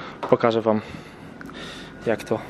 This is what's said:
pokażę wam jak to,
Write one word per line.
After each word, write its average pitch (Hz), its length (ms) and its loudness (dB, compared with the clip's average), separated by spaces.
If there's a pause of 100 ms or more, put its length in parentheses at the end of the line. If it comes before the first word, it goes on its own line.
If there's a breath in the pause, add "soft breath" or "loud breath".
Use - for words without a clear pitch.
(300 loud breath)
pokażę 117 300 6
wam 107 200 4 (1300 loud breath)
jak 110 180 2
to, 110 140 2 (120)